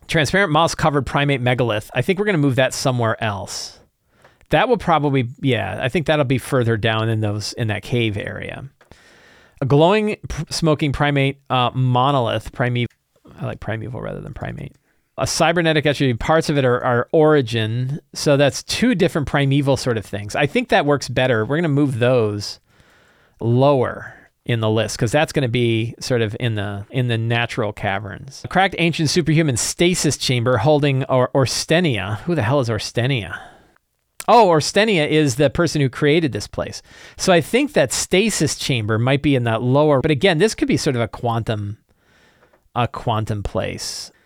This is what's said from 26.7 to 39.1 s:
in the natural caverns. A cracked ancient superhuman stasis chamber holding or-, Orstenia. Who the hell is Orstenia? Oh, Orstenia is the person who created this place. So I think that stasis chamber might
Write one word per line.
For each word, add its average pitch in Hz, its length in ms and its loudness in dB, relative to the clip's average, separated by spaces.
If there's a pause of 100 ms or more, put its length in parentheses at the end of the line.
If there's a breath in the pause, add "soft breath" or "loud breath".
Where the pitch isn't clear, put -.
in 127 180 -2
the 117 120 -2
natural 117 520 -2
caverns. 98 720 -6
A - 40 -10
cracked 190 320 0
ancient 165 320 0
superhuman 156 460 2
stasis 170 600 0
chamber 123 400 0
holding 139 460 2
or-, 127 320 2
Orstenia. 127 840 0
Who 175 120 -4
the 151 80 0
hell 110 180 2
is 110 80 0
Orstenia? 117 720 -4 (880 loud breath)
Oh, 220 200 8
Orstenia 175 600 2
is 147 280 2
the 143 140 4
person 160 320 0
who 131 80 2
created 151 420 2
this 101 160 -8
place. - 360 -10 (340 loud breath)
So - 160 2
I 170 80 6
think 269 320 0
that 147 180 2
stasis 190 640 0
chamber 110 440 -2
might 135 240 0